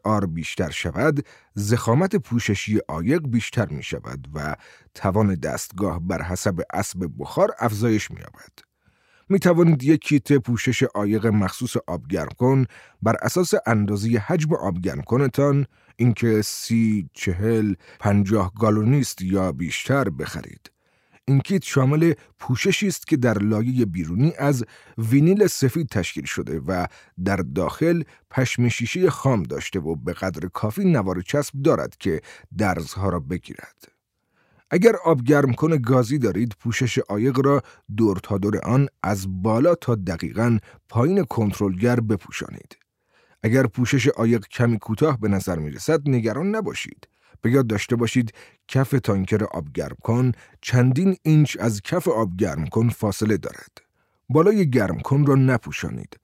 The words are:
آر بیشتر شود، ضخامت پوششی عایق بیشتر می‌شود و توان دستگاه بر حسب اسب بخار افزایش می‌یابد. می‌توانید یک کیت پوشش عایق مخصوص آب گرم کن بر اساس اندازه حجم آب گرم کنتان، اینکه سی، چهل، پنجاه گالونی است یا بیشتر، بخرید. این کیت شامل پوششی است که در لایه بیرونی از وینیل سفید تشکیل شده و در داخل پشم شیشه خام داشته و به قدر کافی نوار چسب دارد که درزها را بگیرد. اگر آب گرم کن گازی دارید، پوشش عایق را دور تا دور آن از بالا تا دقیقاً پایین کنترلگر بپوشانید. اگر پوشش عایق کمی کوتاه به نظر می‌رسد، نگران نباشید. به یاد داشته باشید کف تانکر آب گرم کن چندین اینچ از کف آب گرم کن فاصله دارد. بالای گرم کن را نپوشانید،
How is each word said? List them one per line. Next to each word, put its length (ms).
آر 220
بیشتر 440
شود، 560
ضخامت 600
پوششی 600
عایق 500
بیشتر 420
می‌شود 640
و 220
توان 420
دستگاه 640
بر 220
حسب 400
اسب 260
بخار 400
افزایش 520
می‌یابد. 400
می‌توانید 540
یک 180
کیت 320
پوشش 500
عایق 440
مخصوص 500
آب 200
گرم 300
کن 280
بر 200
اساس 320
اندازه 520
حجم 360
آب 260
گرم 220
کنتان، 640
اینکه 460
سی، 720
چهل، 600
پنجاه 600
گالونی 400
است 220
یا 300
بیشتر، 580
بخرید. 600
این 100
کیت 240
شامل 500
پوششی 480
است 200
که 100
در 200
لایه 480
بیرونی 520
از 260
وینیل 500
سفید 400
تشکیل 380
شده 340
و 260
در 100
داخل 680
پشم 360
شیشه 420
خام 340
داشته 360
و 160
به 180
قدر 340
کافی 380
نوار 360
چسب 400
دارد 360
که 240
درزها 520
را 100
بگیرد. 720
اگر 240
آب 180
گرم 300
کن 240
گازی 400
دارید، 420
پوشش 380
عایق 420
را 220
دور 260
تا 140
دور 200
آن 300
از 400
بالا 320
تا 200
دقیقاً 600
پایین 340
کنترلگر 760
بپوشانید. 800
اگر 240
پوشش 400
عایق 400
کمی 320
کوتاه 400
به 80
نظر 320
می‌رسد، 500
نگران 460
نباشید. 520
به 100
یاد 160
داشته 280
باشید 380
کف 220
تانکر 400
آب 300
گرم 280
کن 300
چندین 640
اینچ 360
از 220
کف 260
آب 280
گرم 320
کن 220
فاصله 480
دارد. 440
بالای 400
گرم 300
کن 260
را 100
نپوشانید، 880